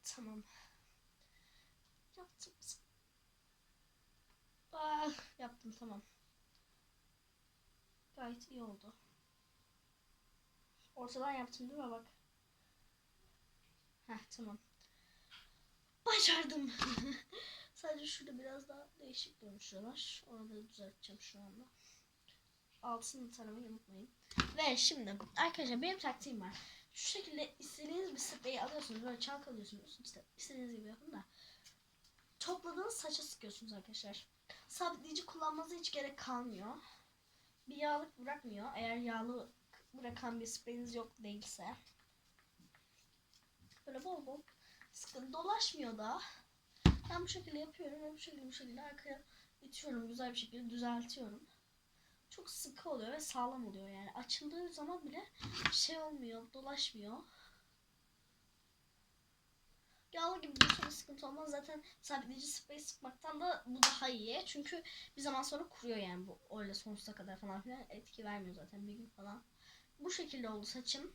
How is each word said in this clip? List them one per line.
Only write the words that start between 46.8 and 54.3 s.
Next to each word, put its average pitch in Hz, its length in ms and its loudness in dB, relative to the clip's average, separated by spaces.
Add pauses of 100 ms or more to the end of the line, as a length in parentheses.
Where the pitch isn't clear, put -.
Ben 349 120 2
bu 349 60 -2
şekilde 311 300 -4
yapıyorum 302 440 -6
ve 302 100 -6
bu 311 60 -14
şekilde, 269 280 -10
bu 254 60 -8
şekilde 254 300 -10
arkaya 285 400 -8 (400)
itiyorum. 269 460 -4
Güzel 247 240 -2
bir 233 60 0
şekilde 233 320 -4
düzeltiyorum. 240 760 -2 (840)
Çok - 180 -12
sıkı - 400 -6
oluyor 240 220 0
ve 302 80 -2
sağlam 254 460 0
oluyor 196 220 -8
yani. 196 260 -8
Açıldığı 311 540 -2